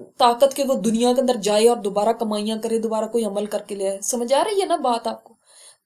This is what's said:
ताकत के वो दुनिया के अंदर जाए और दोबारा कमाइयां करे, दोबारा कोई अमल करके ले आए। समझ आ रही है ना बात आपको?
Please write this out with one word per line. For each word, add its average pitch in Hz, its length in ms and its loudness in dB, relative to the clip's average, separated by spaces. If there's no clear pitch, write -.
ताकत 247 340 4
के 277 120 -4
वो 262 120 0
दुनिया 226 360 2
के 254 80 2
अंदर 247 200 0
जाए 208 260 2
और 233 140 4
दोबारा 202 340 0
कमाइयां 214 440 -4
करे, 220 200 -2
दोबारा 220 280 -2
कोई 233 180 0
अमल 208 220 -4
करके 208 280 -8
ले 196 140 -4
आए। 196 140 -6
समझ 240 300 -2
आ 277 100 4
रही 403 180 0
है 370 80 0
ना 339 100 0
बात 240 300 -2
आपको? - 280 -12